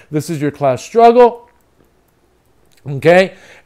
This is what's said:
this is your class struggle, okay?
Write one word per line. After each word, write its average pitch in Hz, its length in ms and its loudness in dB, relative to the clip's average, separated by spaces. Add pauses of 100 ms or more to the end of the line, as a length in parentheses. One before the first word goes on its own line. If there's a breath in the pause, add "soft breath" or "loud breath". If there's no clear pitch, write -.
(100 loud breath)
this 147 200 -8
is 156 100 -10
your 143 120 -6
class 135 320 -4
struggle, 233 680 2 (1400)
okay? 170 460 0 (320 loud breath)